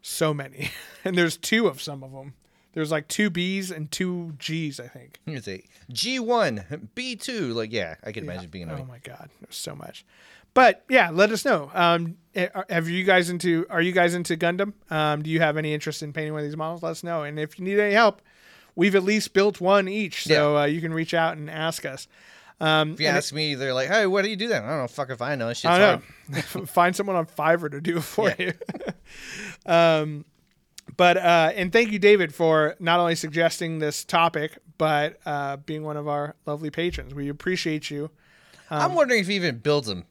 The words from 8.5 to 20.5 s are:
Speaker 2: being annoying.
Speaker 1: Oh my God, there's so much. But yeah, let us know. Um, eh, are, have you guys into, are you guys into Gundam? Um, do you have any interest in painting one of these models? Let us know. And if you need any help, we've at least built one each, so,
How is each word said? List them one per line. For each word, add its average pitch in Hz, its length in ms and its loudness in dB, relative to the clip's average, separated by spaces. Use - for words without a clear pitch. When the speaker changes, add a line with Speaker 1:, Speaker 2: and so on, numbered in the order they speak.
Speaker 2:
being 85 140 -12
annoying. 82 200 -10
Speaker 1:
Oh 127 60 -16
my 123 80 -20
God, - 300 -18
there's - 140 -18
so - 200 -10
much. - 300 -18
But 240 340 6
yeah, 240 220 4
let 190 200 6
us 220 140 -4
know. 165 300 0
Um, 170 420 2
eh, 185 200 -2
are, 190 160 -6
have 170 180 0
you 180 160 -2
guys 185 240 6
into, 175 400 0
are 170 140 0
you 180 100 0
guys 175 220 4
into 175 240 -2
Gundam? 180 340 -2
Um, 151 320 0
do 151 80 -6
you 160 100 2
have 151 180 2
any 151 160 -2
interest 151 280 -6
in 147 120 -10
painting 156 180 -6
one 151 100 -4
of 147 60 -6
these 151 80 -10
models? 165 260 -6
Let 165 100 -4
us 160 120 -10
know. 170 200 -4
And 151 140 -8
if 151 200 -6
you 185 80 -8
need 202 120 2
any 208 140 4
help, 214 300 4
we've 190 200 4
at 196 80 6
least 202 320 0
built 196 260 2
one 190 260 4
each, 196 380 -4
so, 147 300 4